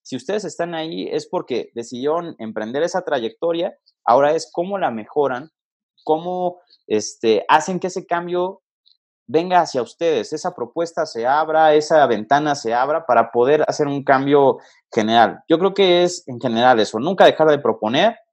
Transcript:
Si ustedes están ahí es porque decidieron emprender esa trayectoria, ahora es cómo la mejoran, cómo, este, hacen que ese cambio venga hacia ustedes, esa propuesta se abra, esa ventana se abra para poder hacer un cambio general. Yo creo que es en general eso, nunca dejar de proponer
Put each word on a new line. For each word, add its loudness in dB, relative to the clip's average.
Si -14
ustedes -6
están -8
ahí -8
es -6
porque -6
decidieron -6
emprender -6
esa -2
trayectoria, -4
ahora 4
es -6
cómo -6
la -2
mejoran, -6
cómo, -4
este, -2
hacen 2
que -6
ese -8
cambio -6
venga 0
hacia -2
ustedes, -2
esa -6
propuesta -6
se -6
abra, 2
esa 4
ventana 0
se -6
abra -2
para 2
poder 2
hacer -2
un -6
cambio 4
general. 2
Yo 4
creo 0
que 4
es -4
en -12
general 4
eso, -2
nunca 4
dejar 4
de 4
proponer 0